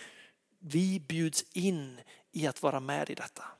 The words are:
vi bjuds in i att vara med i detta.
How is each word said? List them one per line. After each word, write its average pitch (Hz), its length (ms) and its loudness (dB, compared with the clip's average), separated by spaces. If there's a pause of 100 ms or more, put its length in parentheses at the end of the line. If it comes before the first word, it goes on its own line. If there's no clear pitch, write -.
(580)
vi 180 420 2
bjuds 160 520 0
in 156 480 0 (320)
i 156 140 0
att - 160 -2
vara 139 180 2
med 143 300 0
i - 40 -6
detta. - 300 -10 (160)